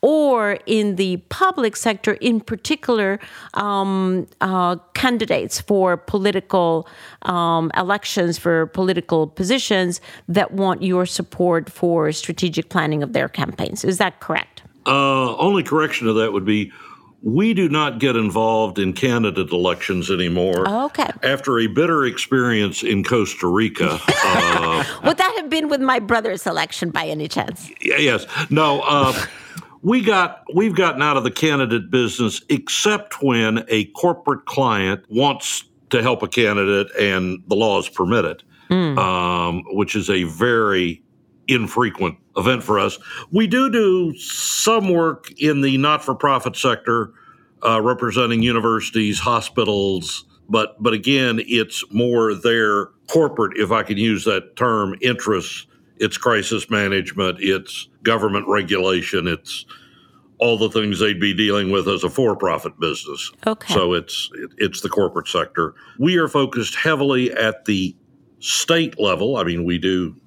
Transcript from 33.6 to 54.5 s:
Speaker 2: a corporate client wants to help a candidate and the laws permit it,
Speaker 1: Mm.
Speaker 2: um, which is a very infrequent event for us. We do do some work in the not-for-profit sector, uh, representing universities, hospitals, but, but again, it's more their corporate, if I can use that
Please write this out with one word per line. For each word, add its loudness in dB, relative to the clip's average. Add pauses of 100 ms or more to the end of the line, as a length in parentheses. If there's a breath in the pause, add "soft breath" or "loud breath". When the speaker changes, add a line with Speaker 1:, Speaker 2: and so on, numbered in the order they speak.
Speaker 2:
a 2 (160)
corporate 0
client 0
wants 0 (260)
to 2
help 0
a -4
candidate 2 (100)
and 0
the 0
laws 0
permit 0
it, -8 (260 loud breath)
Speaker 1:
Mm. 2
Speaker 2:
um, 0 (140)
which 0
is -2
a 2
very 0 (440)
infrequent -2 (180)
event 2
for 2
us. 0 (340 loud breath)
We 4
do 2
do 2
some -2
work 0
in 2
the 2
not-for-profit 0
sector, 0 (500 soft breath)
uh, 4
representing 2
universities, 2
hospitals, 0 (240 soft breath)
but, 0
but 2
again, 2
it's -2
more 2
their 2 (200)
corporate, 2
if 2
I 2
can -2
use 0
that -2